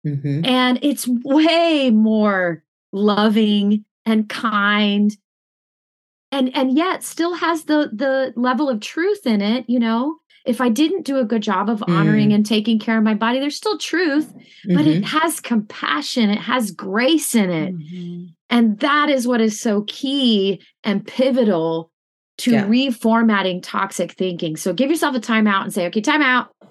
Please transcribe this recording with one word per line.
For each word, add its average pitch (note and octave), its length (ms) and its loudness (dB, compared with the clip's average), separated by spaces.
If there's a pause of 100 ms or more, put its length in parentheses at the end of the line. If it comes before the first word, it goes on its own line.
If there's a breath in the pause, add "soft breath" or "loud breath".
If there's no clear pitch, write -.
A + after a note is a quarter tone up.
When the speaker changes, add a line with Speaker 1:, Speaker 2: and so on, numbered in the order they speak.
Speaker 1:
Mm-hmm. C#3+ 400 -4
Speaker 2:
And B3+ 360 2
it's C#4+ 260 -2
way D4+ 800 2
more G#3 720 2 (300)
loving G#3 920 2 (220)
and A3 240 0
kind G#3 840 0 (1200)
and, C4 240 -2
and C4 220 2
yet F4 260 0
still E4+ 300 -4
has E4 320 -2
the, D4+ 260 2
the C4 480 -2
level B3+ 300 0
of A#3 100 -2
truth F#4+ 460 -4
in A3 160 2
it, A3+ 260 -2
you B3 120 0
know? A#3 380 0 (280 soft breath)
If B3 160 -2
I B3+ 80 2
didn't D#4 360 0
do C4+ 120 -2
a C4 80 2
good G#3+ 160 -2
job G3+ 280 -2
of G#3+ 180 -4
honoring D#3+ 420 4
Speaker 1:
Mm. G#3 60 4
Speaker 2:
and G#3 100 4
taking A3 340 0
care A3 180 -2
of A3 60 2
my A3 120 2
body, A3+ 240 0
there's C#4+ 160 -4
still G#4+ 220 -4
truth, D#4 540 -2 (360 loud breath)
but E3+ 180 2
it D#3 180 4
Speaker 1:
Mm-hmm. C#4 140 -4
Speaker 2:
has D#4+ 220 0
compassion. - 880 -2
It G#3 100 0
has G#3+ 320 -2
grace A#3+ 640 0
in G3+ 140 4
it. E3+ 260 -2
Speaker 3:
Mm-hmm. F3 500 -12 (260)
Speaker 2:
And A3+ 280 2
that D4 300 0
is C4 180 0
what A#3+ 140 0
is G#3+ 180 0
so G#3 280 -2
key A#3 720 0 (220 soft breath)
and G#3 220 -2
pivotal F#3+ 840 0 (480)
to B3 120 0
Speaker 1:
Yeah. A3 160 4
Speaker 2:
reformatting A3 960 2
toxic F#3+ 500 -4
thinking. F3 420 -4
So F3+ 180 -4
give B3+ 160 0
yourself D#4 260 0
a B3 40 -2
timeout G#3+ 440 0
and G3 100 -8
say, F3 140 -2
"Okay, G#3 140 -2
timeout. C4 460 2 (240)